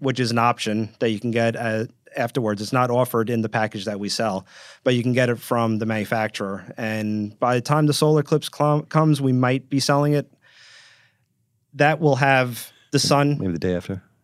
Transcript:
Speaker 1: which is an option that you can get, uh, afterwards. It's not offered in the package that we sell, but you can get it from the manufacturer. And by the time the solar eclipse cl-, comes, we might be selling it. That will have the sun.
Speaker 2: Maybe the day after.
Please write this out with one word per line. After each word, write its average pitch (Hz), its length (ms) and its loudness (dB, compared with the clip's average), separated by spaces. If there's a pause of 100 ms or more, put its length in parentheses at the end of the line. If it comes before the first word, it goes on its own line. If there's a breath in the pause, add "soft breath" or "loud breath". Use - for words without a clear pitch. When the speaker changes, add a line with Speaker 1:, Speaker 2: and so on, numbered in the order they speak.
Speaker 1:
which 131 180 -2
is 117 120 -2
an 120 80 0
option 110 500 0 (120)
that 117 100 2
you 104 100 -4
can 120 100 -4
get, 117 240 0
uh, 113 300 -4 (320)
afterwards. 113 460 -2
It's 101 100 -8
not 127 180 2
offered 120 380 0
in 117 140 0
the 110 80 -4
package 107 340 -4
that 104 160 -6
we 101 80 -6
sell, 98 380 -2 (360 loud breath)
but 127 120 2
you 120 80 0
can 123 100 0
get 123 160 2
it 117 100 -2
from 113 400 0
the 110 80 -4
manufacturer. 107 920 -4
And 107 600 -6
by 123 180 2
the 120 40 0
time 151 260 2
the 147 60 2
solar 151 300 2
eclipse - 300 -2
cl-, 147 300 0
comes, 156 380 2
we 135 120 2
might 127 360 0
be 139 120 -2
selling 147 340 2
it. - 180 -2 (1400 soft breath)
That 147 260 2
will 147 160 4
have 127 560 2 (200)
the 143 60 2
sun. 143 400 2
Speaker 2:
Maybe 92 140 -2
the 82 60 -4
day 90 180 -2
after. 95 260 -8 (220)